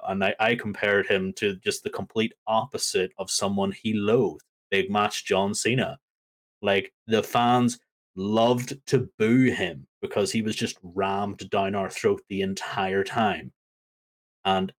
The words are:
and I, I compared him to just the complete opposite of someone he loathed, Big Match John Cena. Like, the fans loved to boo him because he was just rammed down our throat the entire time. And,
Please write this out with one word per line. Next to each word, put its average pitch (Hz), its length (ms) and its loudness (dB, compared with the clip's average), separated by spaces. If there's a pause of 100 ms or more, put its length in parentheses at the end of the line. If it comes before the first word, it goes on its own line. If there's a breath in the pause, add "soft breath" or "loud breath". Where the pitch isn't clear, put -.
and 98 160 -2
I, 98 160 2
I 113 160 2
compared 101 540 0
him 95 260 0
to 101 220 -2
just - 260 -4
the 107 80 -6
complete 110 440 -4 (120)
opposite 104 720 -2
of 92 140 -8
someone 98 400 0
he 110 220 -4
loathed, 104 500 0 (260)
Big 95 220 0
Match 104 320 0
John 98 300 2
Cena. 117 440 0 (640)
Like, 98 300 0 (160)
the 110 140 4
fans 123 580 2 (340)
loved 113 720 2
to 120 320 2
boo 120 320 6
him 87 380 -4 (120)
because 101 300 0
he 113 100 -2
was 107 140 -2
just - 280 -4
rammed 98 680 -4
down 98 240 0
our 95 160 -2
throat 101 380 0
the 98 140 -2
entire 98 600 -2
time. 104 500 -2 (920)
And, 95 340 0